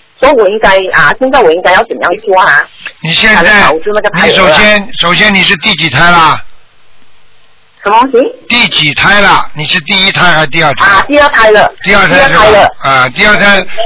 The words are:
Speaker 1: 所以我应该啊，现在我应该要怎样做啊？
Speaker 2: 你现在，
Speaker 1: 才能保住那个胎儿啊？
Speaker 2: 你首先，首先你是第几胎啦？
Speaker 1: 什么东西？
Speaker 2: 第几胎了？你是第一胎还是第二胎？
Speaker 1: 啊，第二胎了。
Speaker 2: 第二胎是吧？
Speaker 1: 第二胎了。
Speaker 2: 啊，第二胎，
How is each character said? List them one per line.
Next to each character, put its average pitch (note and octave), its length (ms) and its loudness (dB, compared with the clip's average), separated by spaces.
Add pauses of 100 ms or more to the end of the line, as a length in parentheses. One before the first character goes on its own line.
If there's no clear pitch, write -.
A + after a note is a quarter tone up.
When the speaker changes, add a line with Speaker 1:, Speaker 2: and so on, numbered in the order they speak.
(200)
Speaker 1:
所 B3+ 100 2
以 - 40 4
我 G#3+ 160 2
应 G#3+ 100 -4
该 G3 180 0 (140)
啊， D3+ 260 0
现 C4 140 -2
在 C#4 100 2
我 E3 100 4
应 F3 100 -2
该 F3+ 120 0
要 G#3 100 2
怎 - 180 -8
样 D#3+ 100 -2 (140)
做 F#3+ 160 2
啊？ D3+ 260 0 (340)
Speaker 2:
你 D#3+ 120 -6
现 G#3+ 200 0
在， - 100 2
Speaker 1:
才 - 0 -
能 G#3 240 2
保 D3 120 2
住 G#3 140 -4
那 G#3 80 -2
个 G3+ 80 -2
胎 F#3 180 -2
儿 - 0 -
啊？ - 0 -
Speaker 2:
你 F#3 80 0
首 F#3+ 180 2
先， G#3 360 0 (100)
首 E3+ 140 -2
先 G3+ 200 0
你 F#3+ 100 0
是 G3 140 0
第 G#3 180 -4
几 D#3 140 -4
胎 E3 220 2
啦？ C#3+ 320 2 (1400)
Speaker 1:
什 - 80 -4
么 A3 100 2
东 C4+ 120 0
西？ C#4 240 0 (140)
Speaker 2:
第 A#3+ 180 0
几 D3+ 260 -2
胎 G3+ 280 0
了？ F#3 320 0
你 D3+ 100 -8
是 D#3+ 180 -4
第 F#3+ 240 -2
一 G3 60 0
胎 F3 220 0
还 D#3 80 0
是 D#3 60 -2
第 E3 160 -2
二 C#3+ 100 0
胎？ B3+ 120 -2
Speaker 1:
啊， C#4+ 220 2
第 D4 100 0
二 D4 120 4
胎 A3+ 220 2
了。 G#3 200 2 (120)
Speaker 2:
第 G3 120 -2
二 G3 120 2
胎 E3+ 80 0
是 F#3 40 2
吧？ - 80 2
Speaker 1:
第 E3 80 0
二 G#3+ 80 2
胎 G#3+ 80 4
了。 G3+ 180 4 (100)
Speaker 2:
啊， C3 300 0
第 F#3 160 -4
二 G#3 120 2
胎， G3+ 220 2 (260)